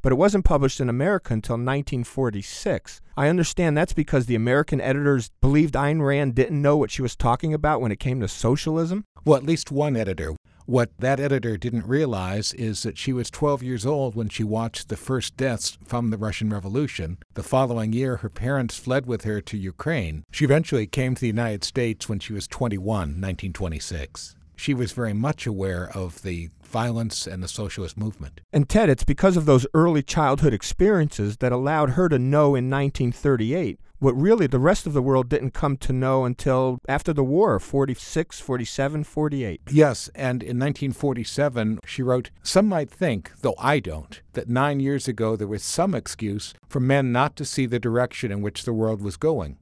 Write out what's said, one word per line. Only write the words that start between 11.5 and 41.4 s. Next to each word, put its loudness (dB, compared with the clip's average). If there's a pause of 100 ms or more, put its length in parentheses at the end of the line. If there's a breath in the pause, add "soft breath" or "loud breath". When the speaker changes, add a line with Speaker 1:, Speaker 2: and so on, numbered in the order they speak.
Speaker 2:
didn't -4
realize 0
is -4
that -6
she -4
was -4
twelve -2
years -6
old 0
when -2
she -4
watched -4
the -6
first -4
deaths -4
from -2
the -2
Russian -2
Revolution. -4 (160)
The -8
following 0
year, -2
her -8
parents -2
fled -2
with -4
her -2
to -10
Ukraine. -4
She 0
eventually 2
came -2
to -4
the 0
United -2
States -4
when -4
she -12
was -8
twenty-one, -4
nineteen -6
twenty-six. -8 (200)
She -2
was -4
very -4
much -2
aware -4
of -8
the -6 (140)
violence -4
and -8
the -6
socialist -8
movement. -8 (120)
Speaker 1:
And 4
Ted, 6
it's 4
because 4
of 2
those 8
early 4
childhood 2
experiences 0
that 0
allowed 2
her 2
to 4
know 4
in 0
nineteen 0
thirty-eight 0 (180)
what 2
really 6
the 2
rest 2
of -4
the 2
world 2
didn't -2
come 0
to -2
know 2
until 0
after 0
the 2
war, 4
forty-six, -2
forty-seven, -2
forty-eight. -4
Speaker 2:
Yes, 4
and -2
in -4
nineteen -2
forty-seven, -2